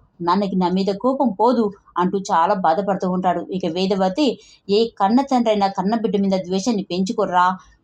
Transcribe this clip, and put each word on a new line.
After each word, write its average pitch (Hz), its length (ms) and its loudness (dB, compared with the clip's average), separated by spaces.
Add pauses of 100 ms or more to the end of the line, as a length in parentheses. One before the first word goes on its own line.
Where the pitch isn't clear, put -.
(220)
నాన్నకి 190 340 0
నా 180 120 2
మీద 190 260 0
కోపం 262 340 0 (120)
పోదు" 220 320 2 (260)
అంటూ 185 200 0
చాలా 190 360 2
బాధపడుతూ 185 560 0
ఉంటాడు. 180 400 -2
ఇక 185 120 -4 (100)
వేదవతి, 190 680 0 (300)
"ఏ 220 180 2
కన్న 220 320 2
తండ్రైనా 233 460 2
కన్న 190 280 -2
బిడ్డ 208 220 -2
మీద 196 220 0
ద్వేషాన్ని 190 440 -2
పెంచుకోర్రా, 185 760 0 (260)